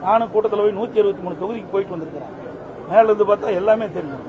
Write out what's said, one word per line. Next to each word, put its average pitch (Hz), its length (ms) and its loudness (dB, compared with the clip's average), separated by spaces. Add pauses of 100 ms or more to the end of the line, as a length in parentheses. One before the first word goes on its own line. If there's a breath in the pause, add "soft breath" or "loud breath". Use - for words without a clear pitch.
நானும் 226 280 2
கூட்டத்துல 208 300 2
போய் 208 160 2
நூத்தி 220 220 -2
அறுபத்தி 196 240 2
மூணு 175 160 -6
தொகுதிக்கு 196 320 -8
போயிட்டு 196 220 -2
வந்திருக்கிறேன். 147 380 -10 (580)
மேல 220 180 8
இருந்து 208 200 4
பார்த்தா 202 320 2
எல்லாமே 220 260 2 (100)
தெரியும். 139 320 -8